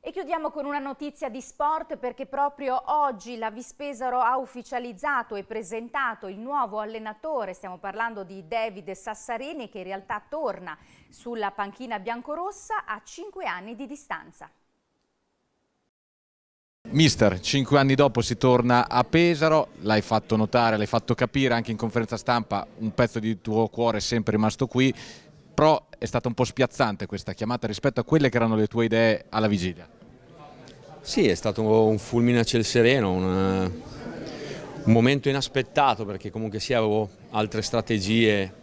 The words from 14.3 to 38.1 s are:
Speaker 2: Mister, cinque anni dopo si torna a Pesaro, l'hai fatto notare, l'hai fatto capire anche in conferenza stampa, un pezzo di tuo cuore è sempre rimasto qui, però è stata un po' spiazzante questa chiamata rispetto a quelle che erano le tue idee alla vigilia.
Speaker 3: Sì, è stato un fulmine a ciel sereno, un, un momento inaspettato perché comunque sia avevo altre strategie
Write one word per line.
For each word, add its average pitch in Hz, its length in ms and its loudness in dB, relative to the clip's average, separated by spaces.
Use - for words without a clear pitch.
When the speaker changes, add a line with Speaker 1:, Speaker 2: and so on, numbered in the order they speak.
Speaker 2:
Mister, 117 500 4
cinque 139 380 2
anni 135 160 6
dopo 135 280 4
si 123 160 -2
torna 123 520 6
a 123 140 2
Pesaro, 160 640 4
l'hai 107 200 4
fatto 110 340 0
notare, 110 420 2
l'hai 104 100 0
fatto 120 260 0
capire 131 400 0
anche 117 160 -2
in 110 80 -4
conferenza 113 400 -4
stampa, 110 480 -2
un 110 120 -4
pezzo 117 280 0
di 107 200 -4
tuo 110 280 0
cuore 117 300 0
è 98 40 -2
sempre 113 340 0
rimasto 107 300 2
qui, 131 260 2
però 151 420 4
è - 100 -6
stata 120 220 -2
un 120 60 -4
po' 127 100 0
spiazzante 117 640 0
questa 95 280 -8
chiamata 113 340 -4
rispetto 123 320 -2
a 113 40 -2
quelle 147 260 4
che 120 80 0
erano 113 180 2
le 110 100 4
tue 117 200 0
idee 113 440 4
alla 110 180 0
vigilia. 87 400 -2
Speaker 3:
Sì, - 260 2
è 92 100 4
stato 110 280 -2
un 110 360 6
fulmine 120 400 2
a 113 40 4
ciel 113 220 2
sereno, 117 480 4
un, 92 100 0
un 104 80 4
momento 127 380 6
inaspettato 135 760 0
perché 101 260 -8
comunque 110 300 -6
sia 123 200 0
avevo 107 280 2
altre 107 320 -2
strategie 107 1000 2